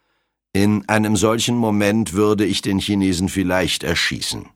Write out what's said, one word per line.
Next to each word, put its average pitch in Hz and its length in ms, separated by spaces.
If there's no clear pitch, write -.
"In 101 340
einem 107 300
solchen 113 400
Moment 104 560
würde 104 320
ich 95 160
den 98 180
Chinesen 95 480
vielleicht 90 560
erschießen", - 720